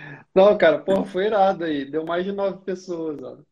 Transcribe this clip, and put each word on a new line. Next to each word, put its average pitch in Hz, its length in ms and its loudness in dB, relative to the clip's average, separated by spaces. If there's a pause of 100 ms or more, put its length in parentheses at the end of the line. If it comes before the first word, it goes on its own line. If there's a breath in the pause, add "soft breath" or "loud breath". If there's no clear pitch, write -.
(360 loud breath)
Não, 202 220 6
cara, 156 220 4
porra, 190 260 0
foi 185 200 -4
irado 196 380 2
aí. 143 260 -4
Deu 160 160 -4
mais 170 180 -2
de 196 80 -6
nove 196 320 -6
pessoas, 165 600 -8
ó. 123 140 -16 (140)